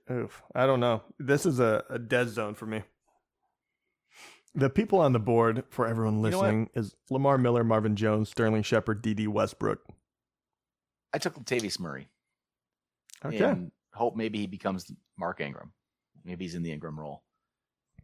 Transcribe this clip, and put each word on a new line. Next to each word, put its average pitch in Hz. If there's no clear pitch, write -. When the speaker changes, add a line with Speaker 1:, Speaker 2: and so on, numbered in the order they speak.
Speaker 1:
oof, 117
I 127
don't 135
know. 117
This 139
is 139
a, 110
a 123
dead 120
zone 107
for 113
me. 110
The 131
people 202
on 143
the 123
board 113
for -
everyone 113
Speaker 2:
You 110
know -
what? 113
Speaker 1:
listening 110
is 104
Lamar 135
Miller, 120
Marvin 110
Jones, 107
Sterling 110
Shepard, 110
D 110
D 107
Westbrook. 104
Speaker 2:
I 139
took -
Latavius 117
Murray. 71
Speaker 1:
Okay. 156
Speaker 2:
And 247
hope 117
maybe 110
he 101
becomes 95
Mark 85
Ingram. 71
Maybe 87
he's 85
in 87
the 82
Ingram 76
role. 73